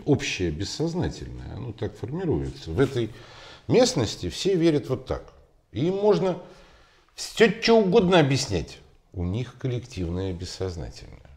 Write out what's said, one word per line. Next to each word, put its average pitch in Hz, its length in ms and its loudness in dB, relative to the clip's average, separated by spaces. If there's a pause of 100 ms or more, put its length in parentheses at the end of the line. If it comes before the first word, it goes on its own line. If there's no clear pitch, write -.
общее 95 460 0
бессознательное, 123 1040 -6
оно 120 180 -10
так 101 220 -8
формируется. 110 760 -6
В 82 80 -2
этой 123 320 0 (560)
местности 165 640 2
все 190 260 0
верят 160 340 2
вот 131 160 -4
так. - 280 -8 (380)
И 135 160 -2
им 185 80 0
можно 190 420 2 (760)
всё, - 340 4 (120)
что 226 180 6
угодно 185 400 6
объяснять. 131 600 0 (320)
У 90 120 -6
них 104 340 -4
коллективное 92 760 -6
бессознательное. 87 880 -10 (180)